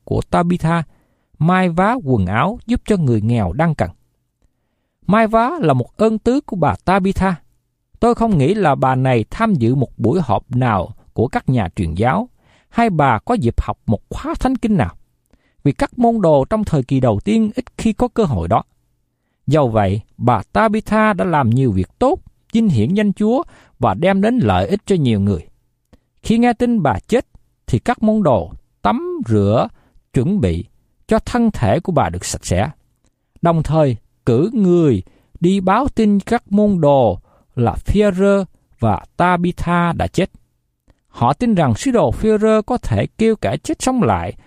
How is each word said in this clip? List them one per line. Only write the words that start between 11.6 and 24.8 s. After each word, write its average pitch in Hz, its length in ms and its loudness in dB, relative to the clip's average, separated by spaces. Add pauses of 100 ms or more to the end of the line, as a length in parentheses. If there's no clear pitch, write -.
truyền 82 180 -4
giáo, 135 340 -2 (400)
hay 233 220 0
bà 143 280 2
có - 160 -4
dịp 120 260 -2
học - 260 -6
một 110 140 0 (100)
khóa - 300 -8
thánh 262 160 0
kinh 220 200 0
nào, 107 200 -2 (680)
vì 143 80 2
các - 260 -4
môn 233 220 2
đồ 156 240 4
trong 214 200 -4
thời 151 180 -2
kỳ 131 180 -2
đầu 113 240 0
tiên 214 300 0
ít - 100 -6 (140)
khi 226 140 0
có 247 160 -2
cơ 226 160 -2
hội 92 240 -2
đó. 117 140 0 (840)
Dầu 139 220 2
vậy, 104 320 0 (160)
bà 117 260 0 (100)
Tabitha 214 600 0
đã 185 120 -4
làm 147 260 0
nhiều 127 220 2
việc 92 260 -4
tốt, 285 200 0 (340)
vinh 226 160 2
hiển 175 260 2
danh 208 180 0
Chúa 226 300 0 (360)
và 110 160 2
đem 190 260 0
đến 233 180 2
lợi 98 280 2
ích 202 200 -2